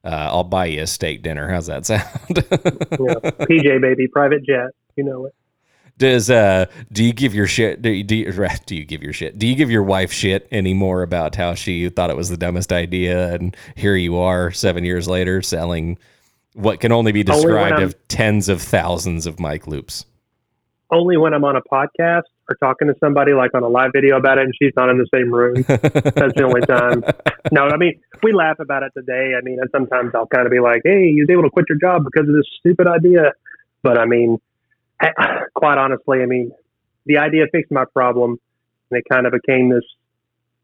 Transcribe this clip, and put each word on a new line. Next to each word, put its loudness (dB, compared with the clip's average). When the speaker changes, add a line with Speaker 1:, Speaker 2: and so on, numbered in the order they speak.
Speaker 1:
uh, -12
I'll -4
buy -2
you -4
a -6
steak -6
dinner. -8
How's -4
that -10
sound? -2
<laughs> -4
Speaker 2:
Yeah. -4
P 2
J, 2
baby, 0
private 0
jet. -2
You -6
know -8
it. -18
Speaker 1:
Does, 2
uh, 4
do 0
you 4
give -2
your 0
shit? -2
Do -2
you, -4
do -2
you, -4
<laughs> -2
do -12
you -10
give -12
your -12
shit? -10
Do -2
you 0
give 0
your 2
wife 0
shit -2
anymore -2
about -4
how -4
she -6
thought -4
it -4
was -6
the -8
dumbest -4
idea, -2
and -6
here 0
you -2
are -2
seven -4
years -4
later -2
selling -6
what -4
can 0
only 2
be 0
Speaker 2:
Only 0
when 4
Speaker 1:
described 2
Speaker 2:
I'm 2
Speaker 1:
of -8
tens 0
of 0
thousands -4
of -12
Mike -8
Loops? -12
Speaker 2:
Only 2
when 2
I'm 0
on 0
a -2
podcast -2
or -2
talking -2
to 0
somebody, 2
like, 2
on 0
a -2
live 2
video 4
about 4
it, 2
and -4
she's 2
not 2
in 4
the 0
same 0
room. 2
Speaker 1:
<laughs> 0
Speaker 2:
That's 2
the 2
only 2
time. 2
No, 4
I 0
mean, 0
we 4
laugh 2
about -4
it -8
today. -4
I -4
mean, -8
and -4
sometimes -2
I'll 0
kinda 0
be 2
like, 2
"Hey, 4
you 4
was 2
able 4
to 2
quit 2
your -2
job 2
because 0
of 2
this 2
stupid 2
idea." 4
But, 2
I 2
mean, 2
I, 0
<sighs> -20
quite 2
honestly, 0
I 0
mean, -2
the 2
idea 2
fixed -4
my 0
problem, 0
and -2
it -8
kinda 2
became 2
this, 2